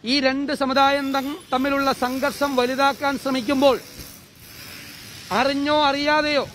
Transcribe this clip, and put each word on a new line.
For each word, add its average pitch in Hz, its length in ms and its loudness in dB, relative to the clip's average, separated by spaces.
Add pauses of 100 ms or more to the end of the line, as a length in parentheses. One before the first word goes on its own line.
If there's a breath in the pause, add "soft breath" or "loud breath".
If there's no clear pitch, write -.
ഈ 269 140 2
രണ്ട് 269 340 0
സമുദായം 269 600 2
തം-, 277 240 -4 (160)
തമ്മിലുള്ള 277 380 0
സംഘർഷം 262 640 -2
വലുതാക്കാൻ 269 600 0
ശ്രമിക്കുമ്പോൾ 262 640 2 (1500)
അറിഞ്ഞോ 285 520 2
അറിയാതെയോ 294 720 2